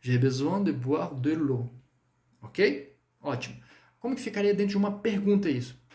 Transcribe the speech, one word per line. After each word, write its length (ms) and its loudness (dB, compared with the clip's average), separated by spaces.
J'ai 160 2
besoin 440 2
de 100 0
boire 440 -2
de 180 0
l'eau. 400 -2
Ok? 540 -2
Ótimo. 340 -6
Como 160 -4
que 60 -8
ficaria 320 0
dentro 180 2
de 60 0
uma 220 0
pergunta 500 2
isso? 320 -4